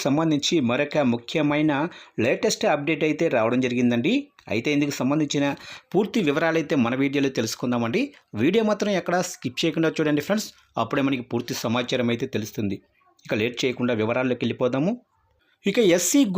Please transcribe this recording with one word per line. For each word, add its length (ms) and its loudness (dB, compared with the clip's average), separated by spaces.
సంబంధించి 580 2
మరొక 380 0
ముఖ్యమైన 760 2
లేటెస్ట్ 480 0
అప్‌డేట్ 340 0
అయితే 220 0
రావడం 360 2
జరిగిందండి. 480 2
అయితే 240 -2
ఇందుకు 260 0
సంబంధించిన 480 0
పూర్తి 340 0
వివరాలైతే 460 0
మన 100 0
వీడియోలో 440 0
తెలుసుకుందామండి. 640 -2
వీడియో 220 2
మాత్రం 360 0
ఎక్కడా 200 -2
స్కిప్ 320 -10
చేయకుండా 340 2
చూడండి 300 0
ఫ్రెండ్స్, 200 -2
అప్పుడే 300 0
మనకి 240 -2
పూర్తి 320 -4
సమాచారం 500 0
అయితే 220 -4
తెలుస్తుంది. 420 -4
ఇక 100 -2
లేట్ 300 -2
చేయకుండా 300 0
వివరాల్లోకి 500 0
వెళ్ళిపోదాము. 500 0
ఇక 120 0
ఎస్సీ 260 4